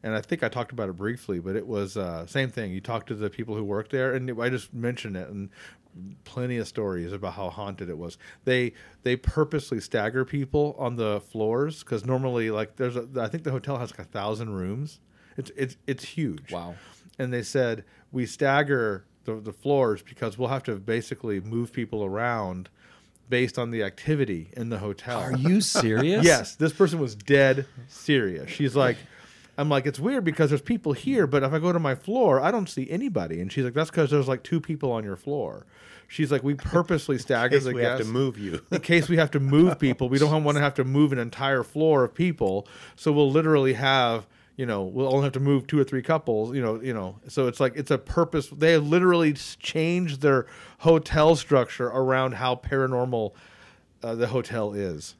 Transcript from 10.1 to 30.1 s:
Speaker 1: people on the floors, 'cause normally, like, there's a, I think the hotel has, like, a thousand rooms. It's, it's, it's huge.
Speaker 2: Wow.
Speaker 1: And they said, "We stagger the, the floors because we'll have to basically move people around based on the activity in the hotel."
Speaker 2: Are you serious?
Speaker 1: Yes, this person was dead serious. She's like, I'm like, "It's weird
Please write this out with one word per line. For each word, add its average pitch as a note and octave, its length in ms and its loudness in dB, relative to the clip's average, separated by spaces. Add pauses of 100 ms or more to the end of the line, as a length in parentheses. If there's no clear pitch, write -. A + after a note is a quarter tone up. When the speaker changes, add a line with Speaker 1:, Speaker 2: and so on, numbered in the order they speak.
Speaker 1:
people C#3+ 540 -2
on B2 180 -4
the G#2+ 240 -2
floors, A#2 640 -2
'cause A2 220 -6
normally, B2 460 0
like, G#2+ 260 -4
there's B2 200 -4
a, A#2+ 120 -6 (120)
I A2+ 80 -2
think E3 140 -8
the D#3 80 -4
hotel C3 280 -4
has, A#2+ 120 -6
like, - 160 -20
a - 40 -20
thousand G#2+ 400 -4
rooms. G#2 500 -6 (360)
It's, C3+ 200 -10
it's, C3 200 -6 (100)
it's C3 180 -6
huge. A#2 480 -6
Speaker 2:
Wow. F2 220 -10 (440)
Speaker 1:
And B2+ 140 -4
they B2 100 -4
said, A2+ 420 0 (280)
"We B2+ 140 -2
stagger C3+ 800 0 (200)
the, A2 160 -6
the G#2+ 120 -10
floors B2+ 500 2
because A2 360 -8
we'll B2 120 -2
have C3 140 -4
to A2+ 120 -4
basically A2 640 -4
move A#2 320 -6
people A2 320 -6
around G2 640 -4 (600)
based B2 300 0
on A#2 140 -4
the A2+ 100 -2
activity G2 720 -2
in A#2 120 -8
the A2+ 100 -4
hotel." G#2 420 -6
Speaker 2:
Are B2+ 160 -4
you E3 240 4
serious? D3+ 640 2
Speaker 1:
Yes, C#3 300 4
this D#3 180 0
person E3+ 280 2
was A#2 160 -4
dead C3+ 500 4 (220)
serious. F#2+ 640 0
She's C3+ 260 0
like, B2+ 220 4 (580)
I'm D3 120 -2
like, C#3 180 2
"It's C3+ 120 -4
weird A#3 260 -2